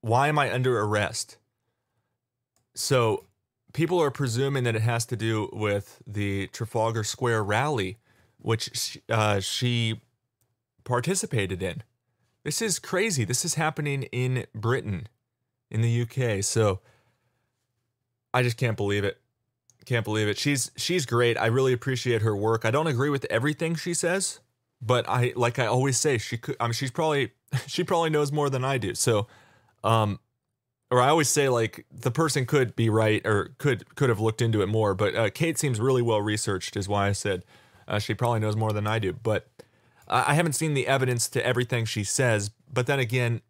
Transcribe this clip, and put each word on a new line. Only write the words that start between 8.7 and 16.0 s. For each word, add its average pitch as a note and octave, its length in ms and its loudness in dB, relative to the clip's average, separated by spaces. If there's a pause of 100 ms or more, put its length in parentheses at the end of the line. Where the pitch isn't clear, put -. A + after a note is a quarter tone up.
sh-, - 260 -8 (100)
uh, G#2+ 320 2
she A#2 600 -2 (840)
participated A#2+ 760 -2
in. F2+ 220 -6 (640)
This D#3 180 -4
is G3+ 160 -2
crazy. F3+ 460 0
This B2 200 -4
is E3 100 -4
happening D3 500 -2
in B2+ 500 -2
Britain, G#2+ 540 -2 (640)
in A2 80 -2
the A#2 100 2
U A#2 160 0